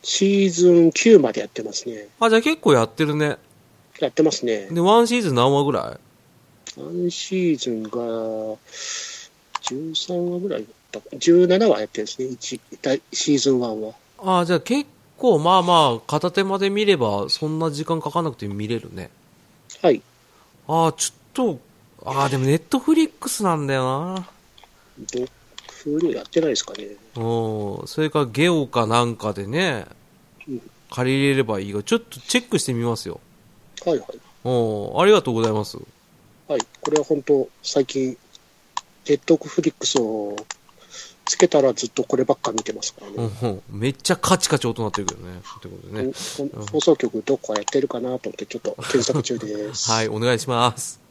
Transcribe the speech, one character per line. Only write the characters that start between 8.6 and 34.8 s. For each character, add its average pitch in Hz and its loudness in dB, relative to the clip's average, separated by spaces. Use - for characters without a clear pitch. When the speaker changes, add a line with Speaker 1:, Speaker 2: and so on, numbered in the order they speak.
Speaker 1:
十 156 -8
三 175 -4
話 175 -4
ぐ 190 -6
ら 127 -4
い 104 -10
だ 104 -12
っ - -16
た。 - -16
十 175 6
七 196 4
話 113 4
や 107 -4
っ - -16
て - -12
る 107 -4
ん - -4
で - -12
す - -10
ね。 127 -4
一、 127 -10
第-、 135 -2
シ - 0
ー 131 2
ズ 139 2
ン 127 4
ワ 120 -2
ン 110 -6
は。 110 -8
Speaker 2:
あ、 185 0
じ 175 0
ゃ 165 2
あ - 0
結 277 -2
構、 208 4
ま 175 4
あ 180 6
ま 156 6
あ、 - -8
片 151 0
手 196 0
間 190 -2
で 196 0
見 208 0
れ 202 6
ば、 117 0
そ - -4
ん 156 -4
な 160 -2
時 147 -6
間 165 -2
か 147 -6
か 170 -2
な 160 -2
く 120 -10
て 104 -8
見 104 -6
れ 113 -2
る 85 -14
ね。 90 -12
Speaker 1:
は 175 4
い。 - 2
Speaker 2:
あ、 160 2
ち - -4
ょ 240 0
っ 131 -8
と、 - -16
あ、 135 0
で 135 0
も 131 0
Netflix 269 0
な 170 2
ん 147 -4
だ 139 0
よ 131 0
な。 185 -8
Speaker 1:
ど-、 123 -4
Hulu 151 -2
や 104 -8
っ - -16
て - 0
な 160 2
い - 2
で 107 0
す - -4
か - -14
ね。 104 -12
Speaker 2:
う 110 -2
ん。 - -12
そ - -4
れ 156 0
か 151 0
ら 139 2
ゲ 131 0
オ 156 0
か 117 0
な 117 2
ん 117 -2
か 104 -6
で 98 -8
ね、 143 -4
Speaker 1:
う 143 -12
ん。 120 -10
Speaker 2:
借 127 -2
り 139 2
れ 135 2
れ 131 2
ば 107 -2
い 101 -6
い 101 -8
が、 104 -2
ち - 0
ょ - 4
っ - 0
と - -20
チ - -2
ェ 240 4
ッ - -20
ク 202 0
し - -2
て 131 -4
み 117 -2
ま 117 0
す - -12
よ。 82 -12
Speaker 1:
は 170 2
い 135 0
は - -10
い。 - -18
Speaker 2:
う 113 -2